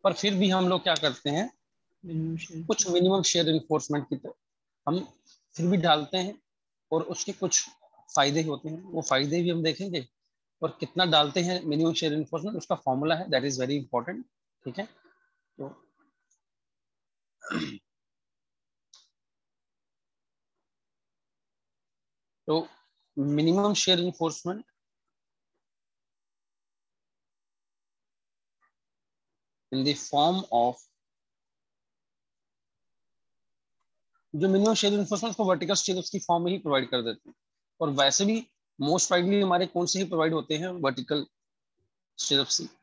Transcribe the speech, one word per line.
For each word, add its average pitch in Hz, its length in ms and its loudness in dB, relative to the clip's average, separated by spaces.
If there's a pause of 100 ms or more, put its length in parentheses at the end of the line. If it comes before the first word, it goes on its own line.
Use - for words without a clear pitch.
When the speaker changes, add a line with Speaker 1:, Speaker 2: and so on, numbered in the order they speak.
Speaker 1:
पर 190 80 4
फिर 196 220 0
भी 190 160 4
हम 185 180 4
लोग 180 140 2
क्या 170 120 2
करते 147 360 -2
हैं? 185 280 -2 (460)
Speaker 2:
Minimum 165 320 -4
shear। 165 300 -10
Speaker 1:
कुछ - 220 0
minimum 180 340 4
shear 170 220 2
reinforcement 151 640 0
की 135 80 -4
तरह - 180 -14 (520)
हम 165 140 0 (560)
फिर 165 140 -2
भी 202 60 4
डालते 160 420 2
हैं, 190 220 -6 (520)
और 160 100 0
उसके 180 300 -8
कुछ - 360 0 (480)
फायदे 147 260 2
होते 156 260 -6
हैं, 160 140 -10
वो 175 200 -8
फायदे 143 400 0
भी 175 80 0
हम 165 120 -2
देखेंगे। 160 460 -4 (540)
और 160 180 -4
कितना 180 240 -2
डालते 156 360 4
हैं 180 220 0
minimum 160 320 2
share 160 180 -2
रिइंफोर्समेंट, 156 440 -4
उसका 170 180 -4
formula 147 400 0
है, 180 120 -4
that 131 180 0
is 135 160 -4
very 135 160 -2
important, 135 460 -6 (420)
ठीक 127 140 -10
है? 208 80 -8 (720)
तो, 139 100 -10 (4000)
तो 160 200 0 (480)
minimum 165 580 2
shear 185 220 2
reinforcement 175 680 -4 (4000)
in 131 120 0
the 143 120 2
form 156 420 0 (160)
of, 120 220 2 (3500)
जो 170 140 2
minimum 202 260 6
शियर 202 180 2
रिइंफोर्समेंट 208 380 -2
उसको 208 140 -2
vertical 185 300 2
स्टिरअप्स 185 360 -2
की 196 80 -6
form 170 260 0
में 175 80 0
ही 196 60 -2
provide 135 320 0
कर 123 120 0
देते 113 260 -8
हैं। - 60 -20 (460)
और 156 100 0
वैसे 139 340 2
भी 220 160 2 (380)
most 151 300 2
probably 196 340 4
हमारे 180 240 2
कौन 175 200 -2
से 185 120 -2
ही 196 60 0
provide 165 280 2
होते 156 220 -2
हैं? 170 140 -4 (140)
Vertical 135 440 -2 (920)
shapes - 420 -2
ही। - 60 -10 (160)